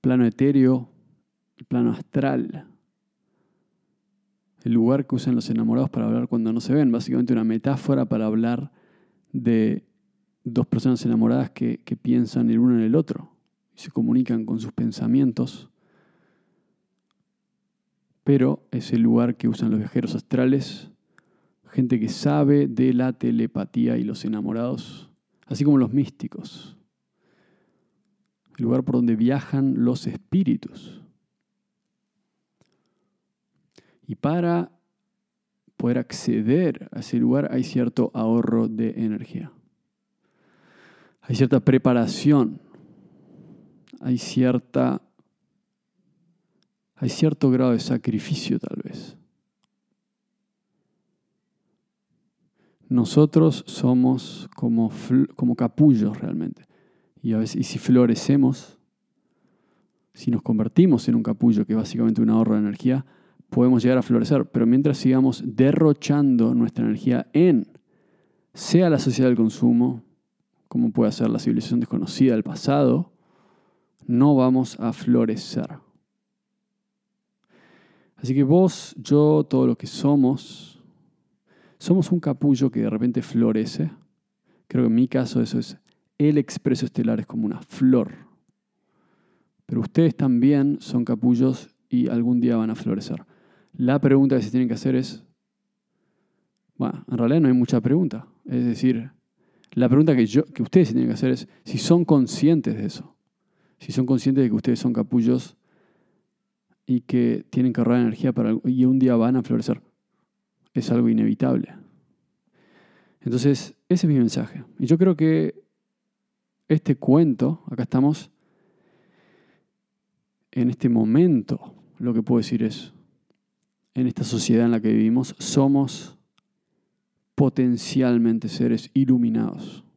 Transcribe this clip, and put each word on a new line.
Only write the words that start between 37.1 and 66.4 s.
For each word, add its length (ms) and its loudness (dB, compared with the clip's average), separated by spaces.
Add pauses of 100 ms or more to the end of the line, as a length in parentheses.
lugar 340 0
hay 100 -2
cierto 520 -2
ahorro 520 0
de 380 -6
energía. 480 -8 (1700)
Hay 160 -6
cierta 240 2
preparación. 1000 2 (1400)
Hay 160 -2
cierta, 880 -2 (1900)
hay 160 -4
cierto 400 0
grado 220 2
de 80 0
sacrificio, 800 -4
tal 240 -10
vez. 360 -16 (3750)
Nosotros 760 2
somos 920 -2
como 320 0
fl-, 480 0
como 180 -2
capullos 640 2
realmente. 460 -8 (560)
Y 140 -4
a 40 0
veces, 180 -4
y 80 -2
si 140 -10
florecemos, 1000 2 (1400)
si 160 -6
nos 100 -2
convertimos 680 2
en 60 0
un 80 0
capullo, 440 0
que 80 -2
es 20 0
básicamente 460 0
un 80 2
ahorro 240 2
de 60 0
energía, 440 -2 (460)
podemos 320 4
llegar 160 2
a 40 0
florecer. 440 0
Pero 200 -2
mientras 300 2
sigamos 480 0
derrochando 1120 2